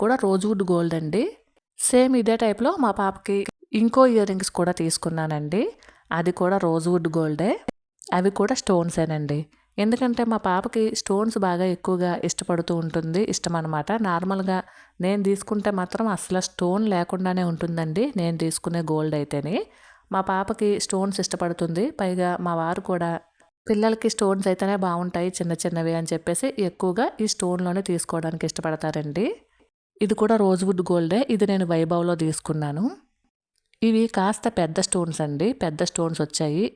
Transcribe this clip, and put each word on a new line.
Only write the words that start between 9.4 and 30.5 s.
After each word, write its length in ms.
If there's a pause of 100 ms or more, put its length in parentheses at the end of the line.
ఎందుకంటే 380 (100)
మా 60 (100)
పాపకి 340 (180)
స్టోన్స్ 460
బాగా 200 (100)
ఎక్కువగా 360 (160)
ఇష్టపడుతూ 540
ఉంటుంది, 400 (120)
ఇష్టం 260
అనమాట. 320 (160)
నార్మల్గా 500 (460)
నేను 240
తీసుకుంటే 420 (100)
మాత్రం 260 (100)
అసలు 320
స్టోన్ 360 (100)
లేకుండానే 580
ఉంటుందండి 520 (160)
నేను 240
తీసుకునే 380 (100)
గోల్డ్ 280
అయితేనే. 360 (580)
మా 80 (100)
పాపకి 380 (160)
స్టోన్స్ 380
ఇష్టపడుతుంది, 640 (140)
పైగా 320 (140)
మా 160
వారు 300
కూడా 200 (560)
పిల్లలకి 480
స్టోన్స్ 360
అయితేనే 240 (100)
బాగుంటాయి 520
చిన్న 160 (100)
చిన్నవి 360
అని 140
చెప్పేసి 340 (220)
ఎక్కువగా 360 (180)
ఈ 100
స్టోన్‌లోనే 580
తీసుకోవడానికి 580
ఇష్టపడతారండి. 760 (760)
ఇది 200
కూడా 220
రోజ్‌వుడ్ 480